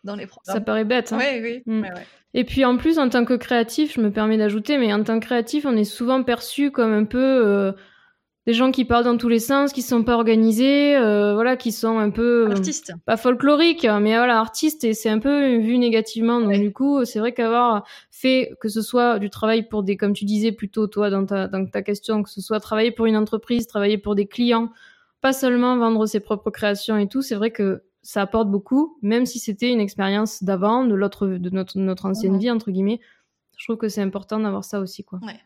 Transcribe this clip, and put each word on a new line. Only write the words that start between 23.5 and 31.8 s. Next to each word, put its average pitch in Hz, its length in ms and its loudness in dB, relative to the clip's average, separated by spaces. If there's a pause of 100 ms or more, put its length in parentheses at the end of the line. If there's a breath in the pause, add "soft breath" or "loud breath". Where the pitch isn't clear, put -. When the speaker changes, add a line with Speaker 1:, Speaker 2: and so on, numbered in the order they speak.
Speaker 2:
travailler 208 320 0
pour 208 160 -2
des 202 120 0
clients, 233 440 0 (500 soft breath)
pas 269 140 2
seulement 247 420 2
vendre 226 300 2
ses 208 140 -2
propres 208 300 -4
créations 208 460 -2
et 202 120 2
tout, 269 140 -4
c'est 254 120 -4
vrai 220 160 0
que 196 320 -2 (200)
ça - 200 -4
apporte 202 280 0
beaucoup, 262 520 0
même 226 240 2
si 240 120 -10
c'était 226 320 -4
une 233 100 2
expérience 202 640 -2
d'avant, 202 420 0
de 220 100 2
l'autre, 196 320 -2
de 180 240 -4
notre, 190 280 -4
notre 190 280 -2